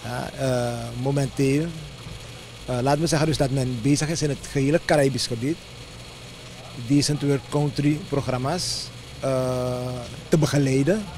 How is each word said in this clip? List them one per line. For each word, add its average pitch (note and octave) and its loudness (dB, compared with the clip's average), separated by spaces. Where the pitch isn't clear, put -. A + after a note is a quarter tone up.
Ja, A#2+ -6
eh, A#2+ 0
momenteel, C#3 2
eh, B2+ -2
laten D3 4
we E3+ 2
zeggen D#3 4
dus C#3 2
dat C#3 2
men B2+ 0
bezig C#3+ 4
is D#3+ -2
in D3 2
het - -4
gehele C#3+ 4
Caribisch C#3 4
gebied B2+ -2
decent C#3+ 4
work C#3+ 2
country D3 2
programma's, C3 -2
eh, B2+ 0
te E3+ 6
begeleiden. C#3+ 4